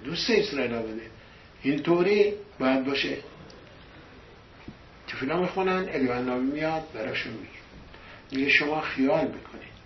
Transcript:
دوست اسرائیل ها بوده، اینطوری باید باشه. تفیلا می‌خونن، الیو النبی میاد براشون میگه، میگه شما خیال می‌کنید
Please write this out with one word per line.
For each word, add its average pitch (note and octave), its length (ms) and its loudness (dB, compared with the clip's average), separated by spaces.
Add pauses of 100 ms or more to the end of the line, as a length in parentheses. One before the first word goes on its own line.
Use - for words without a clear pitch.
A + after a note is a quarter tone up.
دوست E3 260 -4
اسرائیل B2+ 440 2
ها A#2 60 -2
بوده، A2 220 -6 (600)
اینطوری F3 720 4 (260)
باید C3 260 4
باشه. - 320 -2 (1900)
تفیلا D3+ 320 -2
می‌خونن، F#3 520 0
الیو C3 180 2
النبی B2+ 420 0
میاد D#3 300 0 (120)
براشون A#2+ 380 -4
میگه، A2 160 -10 (840)
میگه C3+ 180 0
شما D3 300 4
خیال C#3+ 440 2
می‌کنید - 600 -10